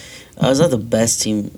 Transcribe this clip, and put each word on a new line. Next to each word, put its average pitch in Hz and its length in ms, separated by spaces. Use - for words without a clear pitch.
Uh, 120 80
it's 135 100
not - 100
the 123 80
best 113 460
team 107 340